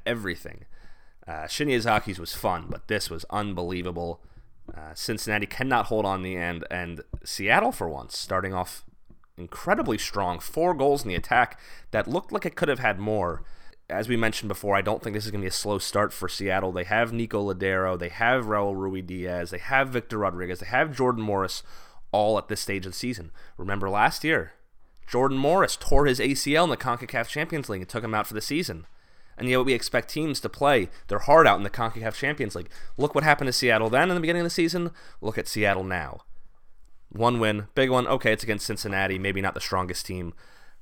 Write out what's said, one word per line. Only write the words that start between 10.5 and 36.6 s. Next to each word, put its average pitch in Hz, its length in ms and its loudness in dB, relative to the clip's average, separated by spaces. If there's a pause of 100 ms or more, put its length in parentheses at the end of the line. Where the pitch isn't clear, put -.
goals 135 280 2
in 113 60 -4
the 92 60 0
attack - 440 2 (320)
that 107 160 0
looked 147 260 -4
like - 140 -2
it 156 80 -6
could 165 140 0
have 127 100 2
had 107 200 0
more. 101 460 -2 (440)
As 107 200 -4
we 123 80 2
mentioned 113 320 0
before, 98 280 0
I 98 60 2
don't 104 200 -2
think 104 120 -6
this 107 100 -4
is 110 60 -8
gonna 101 120 -4
be 92 60 -2
a - 20 -4
slow 101 280 -2
start 101 340 0
for 90 160 -6
Seattle. 95 440 -2
They 90 120 -2
have 113 280 2
Nico 104 400 -2
Ladero, 95 460 0
they 87 120 -6
have 120 360 2
Raul 101 300 0
Ruidiaz, 90 760 -4
they 90 80 -8
have 135 300 2
Victor 117 300 -4
Rodriguez, 90 420 -2
they - 60 -8
have 131 300 0
Jordan 123 260 2
Morris, 98 400 0 (500)
all 107 240 6
at 95 120 -2
this 107 120 -4
stage 98 240 -4
of 92 80 -10
the - 60 -10
season. 107 320 -6 (260)
Remember 98 320 -2
last 107 340 2
year, 143 300 0 (540)
Jordan 131 320 2
Morris 156 380 4
tore - 280 8
his 131 160 4
A 135 140 2
C 143 200 0
L 170 100 6
in 160 60 2
the 117 60 0
concacaf 117 500 -2
Champions 151 440 -4
League 95 100 -4
and 92 80 -10
took 113 160 -4
him 110 100 -2
out 107 120 2
for 107 80 -10
the 107 80 -4
season. 123 440 -4 (520)
And 123 100 -4
yet 127 160 4
we 135 80 4
expect - 380 0
teams 151 300 -4
to 110 100 -4
play 135 400 4 (180)
their 101 120 0
heart 156 260 10
out 101 100 8
in 101 60 0
the 101 80 -4
concacaf 113 440 -2
Champions 135 400 -2
League. 90 140 -6 (300)
Look 147 160 2
what 151 100 4
happened 143 240 6
to 120 40 2
Seattle 113 360 4
then 147 220 4
in 180 40 2
the 180 60 0
beginning 170 220 2
of 170 40 0
the 170 40 -2
season. 170 400 0 (320)
Look 107 160 -4
at - 100 -2
Seattle 98 360 2
now. 87 360 -4 (920)